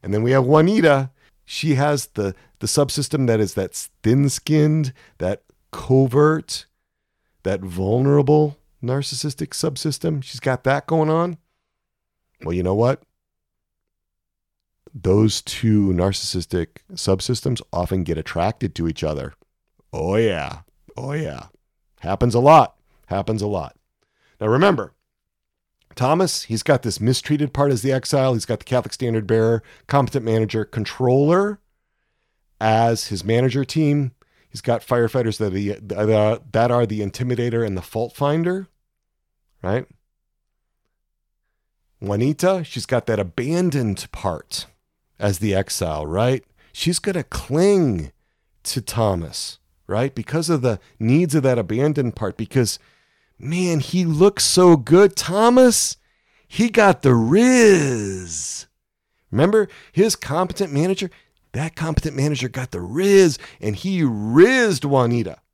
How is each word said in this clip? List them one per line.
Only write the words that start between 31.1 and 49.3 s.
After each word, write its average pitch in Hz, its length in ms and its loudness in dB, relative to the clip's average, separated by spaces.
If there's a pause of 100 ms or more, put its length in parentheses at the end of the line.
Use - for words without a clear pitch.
as 113 480 2
his 90 160 -8
manager 123 400 0
team. 147 500 -2 (360)
He's - 120 -16
got 117 200 -2
firefighters 117 560 0
that, 101 160 -2
he, 101 200 -4
that 104 360 -4
are, 107 300 2 (140)
that 117 180 2
are 120 160 2
the 107 140 -6
intimidator 117 640 -4
and 98 120 -6
the 87 60 -8
fault 113 320 -8
finder, 170 520 -2 (960)
right? 101 240 -4 (2250)
Juanita, 147 600 0
she's - 240 -10
got 120 180 -2
that 110 140 -2
abandoned 131 920 -2
part - 540 -8 (540)
as 101 200 -2
the 101 160 0
exile, 80 500 -4
right? 110 380 -2 (280)
She's - 280 -2
gonna 180 240 -4
cling 147 880 0 (500)
to - 200 -6
Thomas, 92 760 -4 (300)